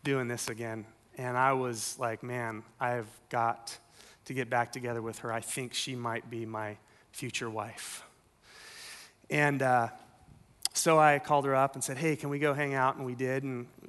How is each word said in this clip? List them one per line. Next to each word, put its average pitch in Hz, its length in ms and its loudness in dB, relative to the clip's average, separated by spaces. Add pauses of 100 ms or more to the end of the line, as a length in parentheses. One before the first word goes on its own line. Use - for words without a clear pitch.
doing 135 240 0
this 120 220 -4
again. 110 360 -6 (340)
And 123 200 -2
I 135 160 6
was 123 440 -2
like, 113 240 -2
"Man, 117 400 -6 (160)
I've 123 300 -2 (220)
got - 480 0 (480)
to 135 80 -8
get 127 160 -2
back 120 200 2
together 120 300 -4
with 110 200 -6
her. 117 120 -4
I 113 80 -2
think 123 320 -6
she - 240 -4
might 117 320 -4
be 113 160 -6
my 107 320 -6 (340)
future 123 380 -6
wife." 110 540 -8 (1300)
And, 147 320 2
uh, 123 260 4 (880)
so 165 220 6
I 151 200 8
called 143 280 4
her 135 80 4
up 135 200 4
and 131 80 -6
said, 135 140 -4
"Hey, 151 200 2
can 143 120 -6
we 143 100 -2
go 147 140 4
hang 139 220 0
out?" 131 220 4
And 139 100 -6
we 123 80 -4
did, 131 300 0
and 123 220 -6 (220)